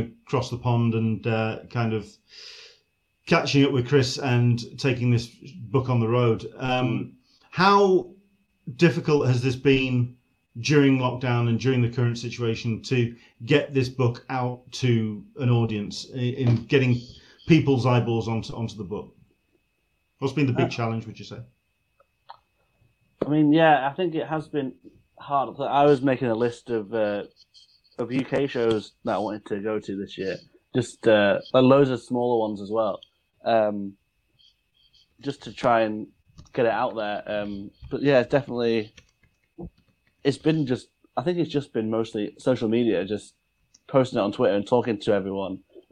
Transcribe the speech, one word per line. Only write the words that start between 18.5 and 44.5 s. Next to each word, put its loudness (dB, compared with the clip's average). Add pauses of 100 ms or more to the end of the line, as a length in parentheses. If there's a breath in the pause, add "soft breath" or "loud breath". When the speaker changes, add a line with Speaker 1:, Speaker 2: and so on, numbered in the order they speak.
Speaker 1:
onto -8
the -10
book? -10 (1040)
What's -4
been 2
the 0
big 0
Speaker 2:
Uh, -4
Speaker 1:
challenge, -4
would -16
you -16
say? -16 (1900)
Speaker 2:
I -8
mean, 4
yeah, 4
I -12
think -4
it -4
has -6
been -6 (460)
hard. -4
I 2
was 6
making 0
a 0
list -4
of, -4
uh, -2 (760)
of -6
U -2
K -2
shows -2 (120)
that -2
I -2
wanted -6
to -6
go -4
to -10
this -10
year. -6 (400)
Just, -2
uh, 6 (140)
like, 6
loads 6
of -4
smaller -2
ones -8
as -12
well. -2 (460)
Um, 0 (1300)
just -8
to -14
try 2
and -4 (460)
get 0
it 2
out -4
there. -6
Um, -8 (180)
but -6
yeah, 4
it's 0
definitely, -2 (1300)
it's 0
been 0
just, -4 (260)
I -4
think -2
it's -2
just -4
been -2
mostly -4
social 0
media, 2
just -8 (520)
posting 2
it 2
on -2
Twitter 2